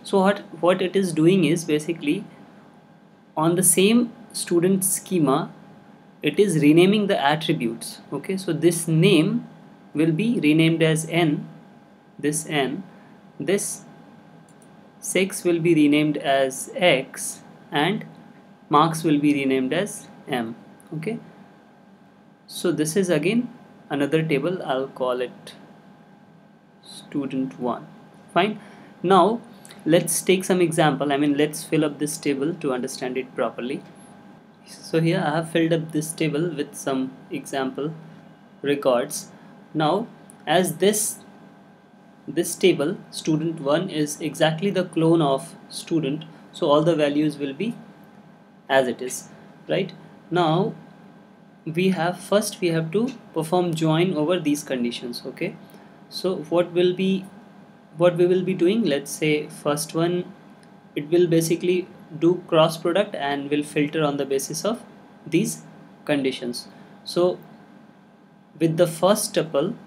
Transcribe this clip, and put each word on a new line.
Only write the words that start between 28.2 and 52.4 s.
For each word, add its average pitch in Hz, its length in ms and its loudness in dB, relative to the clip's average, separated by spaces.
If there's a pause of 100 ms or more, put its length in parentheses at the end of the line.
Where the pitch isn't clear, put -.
Fine. 208 280 0 (460)
Now 190 360 4 (440)
let's 165 360 2
take 185 240 2
some 185 160 2
example, 156 500 2
I 139 60 2
mean, 147 180 2
let's 151 260 0
fill 156 220 0
up 147 160 -4
this 151 180 -6
table 143 360 -2
to 147 180 -6
understand 127 460 -6
it 127 180 -8
properly. 123 480 -6 (840)
So - 360 -4
here 170 200 2
I 151 140 -2
have 165 160 -4
filled 165 220 2
up 160 180 -2
this 151 220 -4
table 160 420 -2
with 143 180 -8
some 131 380 -4 (180)
example 143 640 -6 (680)
records. 139 680 0 (440)
Now, 160 340 0 (400)
as 165 300 2
this, 208 400 0 (1080)
this 165 300 -4
table 170 420 2 (140)
student 160 480 -2
one 156 300 0
is 151 320 -4
exactly 160 480 0
the 185 160 -2
clone 165 360 2
of 139 320 0 (140)
student, 156 560 -4 (300)
so 170 160 -2
all 147 120 6
the 165 140 2
values 147 420 0
will 139 160 -8
be 202 220 -6 (920)
as 135 180 4
it 120 140 -4
is, - 260 -10 (400)
right? 185 240 -2 (400)
Now 170 440 2 (880)
we 175 240 0
have, 180 320 -2
first - 400 -2